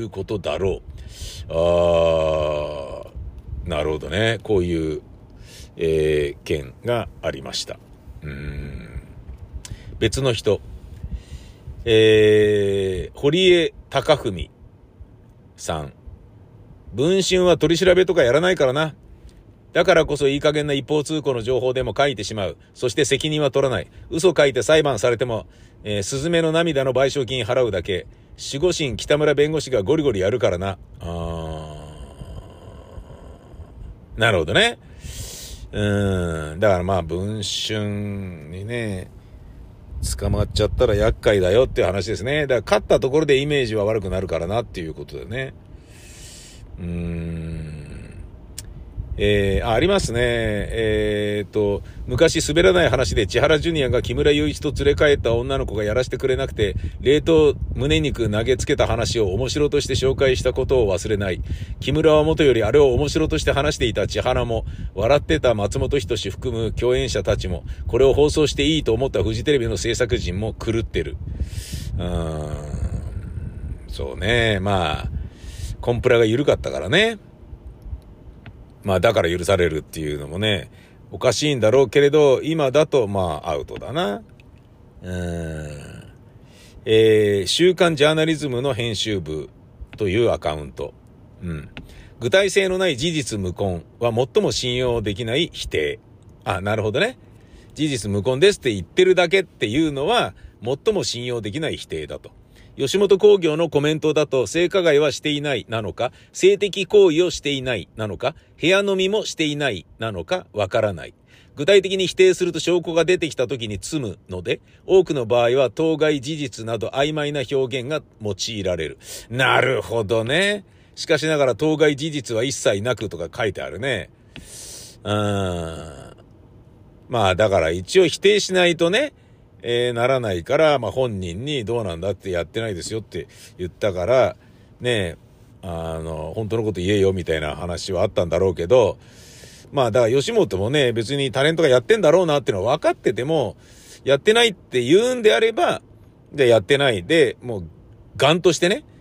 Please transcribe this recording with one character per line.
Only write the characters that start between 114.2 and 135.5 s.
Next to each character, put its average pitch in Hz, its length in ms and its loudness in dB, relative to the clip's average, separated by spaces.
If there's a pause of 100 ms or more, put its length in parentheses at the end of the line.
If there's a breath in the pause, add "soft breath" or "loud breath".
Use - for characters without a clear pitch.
の 90 140 -8
で、 131 180 -4 (240 soft breath)
多 185 200 6
く 165 100 -4
の 131 100 -2
場 120 220 4
合 120 100 4
は 131 180 4
当 160 220 0
該 151 240 2
事 143 160 -6
実 120 300 -10
な 117 100 -4
ど 107 120 -6
曖 147 260 -2
昧 147 180 -4
な 143 180 -4
表 135 300 -2
現 120 80 -10
が 147 140 -4 (180)
用 104 160 -4
い 107 260 -8
ら 90 140 -2
れ 80 140 -6
る。 65 80 -18 (320 loud breath)
な 123 280 2
る 123 220 2
ほ 117 240 -4
ど 113 200 0
ね。 196 420 -2 (300 soft breath)
し - 100 -10
か 160 100 2
し 151 100 -2
な 156 120 0
が 139 80 4
ら、 123 100 2
「当 156 220 0
該 151 180 4
事 151 140 -6
実 139 240 -6
は 113 100 0
一 139 100 -4
切 104 280 0
な 123 120 -2
く」 104 140 -6
と 87 80 -10
か 82 180 -8
書 117 140 -2
い 90 60 -4
て 67 80 -10
あ 67 80 -8
る 78 80 -10
ね。 107 320 -4 (920 loud breath)
う 101 80 -8
ー 85 1040 -4
ん。 - 40 -20 (920)
ま 110 200 2
あ、 92 80 4
だ 104 120 4
か 95 120 4
ら 80 100 2
一 92 300 2
応 180 60 6
否 - 120 -2
定 208 200 4
し 190 140 -2
な 180 140 4
い 175 100 2
と 170 140 2
ね、 277 240 -2 (480 soft breath)
え 120 280 0
ー、 - 20 -6
な 120 140 0
ら 131 140 2
な 110 120 -4
い 87 120 -4
か 131 140 0
ら、 151 200 4
ま 117 100 -4
あ、 - 40 -2
本 123 260 -2
人 92 260 -8
に、 143 220 -4
「ど 117 140 -2
う 110 40 -6
な 85 120 -6
ん 82 40 -12
だ」 95 120 -2
っ - 20 -4
て、 - 160 -10
「や 85 120 -2
っ 82 40 -6
て 113 140 -6
な 113 80 -6
い 104 60 -6
で 85 80 -10
す - 100 -10
よ」 113 80 -6
っ - 20 -14
て 90 240 -10 (320 loud breath)
言 92 100 -6
っ - 20 -8
た 104 220 -2
か 87 140 -4
ら、 120 300 4 (440 soft breath)
ね、 104 360 -2 (460)